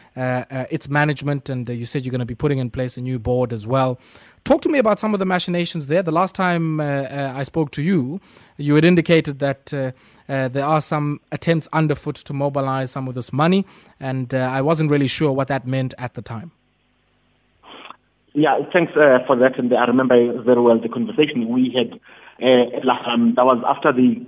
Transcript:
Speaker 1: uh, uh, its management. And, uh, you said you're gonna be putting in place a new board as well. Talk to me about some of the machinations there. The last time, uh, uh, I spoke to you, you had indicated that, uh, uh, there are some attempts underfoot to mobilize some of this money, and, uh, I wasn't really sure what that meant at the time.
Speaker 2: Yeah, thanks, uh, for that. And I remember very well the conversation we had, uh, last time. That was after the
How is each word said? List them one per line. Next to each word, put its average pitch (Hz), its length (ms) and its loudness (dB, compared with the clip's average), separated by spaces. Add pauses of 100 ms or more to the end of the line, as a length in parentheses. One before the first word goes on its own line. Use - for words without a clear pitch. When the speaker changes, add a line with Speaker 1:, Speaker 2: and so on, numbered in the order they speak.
(180)
Speaker 1:
uh, 127 320 -2
uh, 131 200 -6
its 147 200 -6
management. 143 600 -2
And, 123 200 -6
uh, 123 40 -6
you 120 120 -8
said 131 200 -6
you're 127 60 -6
gonna 123 140 -4
be 120 100 -8
putting 139 240 -2
in 123 100 -4
place 127 280 -8
a 127 40 -12
new 127 180 -6
board 123 320 -2
as 107 160 -8
well. 131 300 0 (480)
Talk 285 160 2
to 349 80 0
me 302 80 2
about 214 220 2
some 214 160 -2
of 196 40 -4
the 190 60 -2
machinations 175 600 -2
there. 170 160 0
The 165 80 -2
last 180 240 0
time, 165 440 0
uh, 151 40 -2
uh, 139 520 -4
I 139 60 -6
spoke 151 300 -4
to 147 100 -8
you, 160 400 -2 (360)
you 147 180 2
had 156 100 6
indicated 160 540 4
that, 139 340 -6
uh, 131 180 -4 (380)
uh, 131 200 -2
there 135 140 -4
are 151 180 2
some 147 380 -4 (120)
attempts 165 420 -2
underfoot 151 440 -2
to - 140 -16
mobilize 135 600 -4
some 131 160 -8
of 123 80 -10
this 127 180 -8
money, 175 320 2 (340)
and, 131 360 -6
uh, - 20 0
I 127 240 -2
wasn't 156 300 0
really 143 160 2
sure 147 240 0
what 135 160 -2
that 131 180 -4
meant 131 320 -4
at 123 160 -10
the 120 80 -12
time. 120 300 -12 (1800)
Speaker 2:
Yeah, 143 260 2 (120)
thanks, 170 240 2
uh, 135 300 6
for 135 100 2
that. 127 220 4
And 123 160 0
I 120 120 4
remember 120 580 4
very 120 180 4
well 117 160 6
the 113 120 -4
conversation 117 580 -2
we 123 280 2
had, 123 240 -2 (400)
uh, 123 440 4
last 123 200 0
time. 117 300 2
That 127 120 4
was 123 220 4
after - 240 2
the 123 220 4 (140)